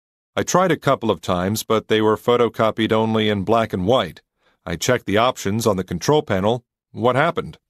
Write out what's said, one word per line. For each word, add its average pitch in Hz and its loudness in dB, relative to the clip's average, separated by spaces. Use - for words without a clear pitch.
I 104 0
tried 180 2
a 147 0
couple 123 0
of 95 -2
times, 95 -2
but 110 -2
they 110 0
were 107 2
photocopied 113 0
only 110 0
in 101 -2
black 110 0
and 92 -4
white. 92 -2
I 87 -8
checked 120 -2
the 98 -2
options 113 0
on 104 2
the 92 -2
control 143 0
panel. 107 -2
What 120 0
happened? 156 -2